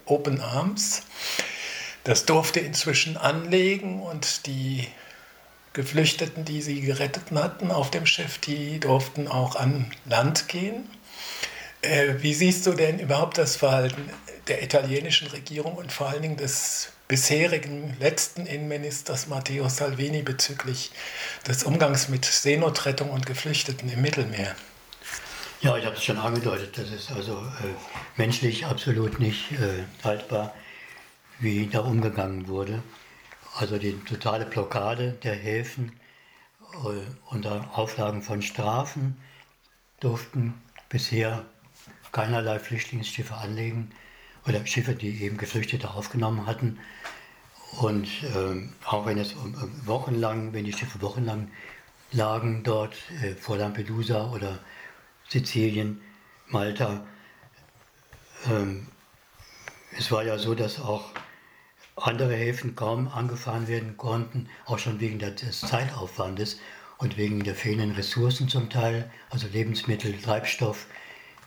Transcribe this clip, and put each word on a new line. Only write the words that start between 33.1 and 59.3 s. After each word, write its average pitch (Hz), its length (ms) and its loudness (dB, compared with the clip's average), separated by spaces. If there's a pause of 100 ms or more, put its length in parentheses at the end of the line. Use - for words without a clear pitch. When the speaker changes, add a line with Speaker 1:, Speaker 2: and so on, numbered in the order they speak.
Speaker 2:
Also 104 240 -2
die 101 220 0
totale 110 440 -2
Blockade 113 680 0 (100)
der 110 120 -2
Häfen, 113 580 -4 (920)
äh, 110 40 -2 (420)
unter 104 480 -4
Auflagen 107 440 0
von 104 200 -2
Strafen 131 760 0 (840)
durften 117 540 0 (340)
bisher 113 560 0 (680)
keinerlei 110 460 2
Flüchtlingsschiffe 113 760 -6
anlegen 110 560 -4 (560)
oder 104 200 2
Schiffe, 123 280 0
die 104 280 -4
eben 101 140 -2
Geflüchtete 104 540 -2
aufgenommen 110 560 0
hatten. 113 320 0 (1040)
Und, 104 280 2 (260)
ähm, 95 380 -2 (140)
auch 107 200 0
wenn 107 120 2
es 104 160 -2
um, 113 200 -8
um - 320 -8
wochenlang, 113 640 0
wenn 107 120 -4
die 104 80 -4
Schiffe 104 300 -6
wochenlang 107 480 -2 (600)
lagen 110 500 2
dort, 107 320 0 (280)
äh, 98 120 -4
vor 104 220 -4
Lampedusa 107 760 0
oder 98 280 -4 (680)
Sizilien, 107 720 0 (460)
Malta, 104 580 0 (1400)
ähm, 101 380 0 (1120)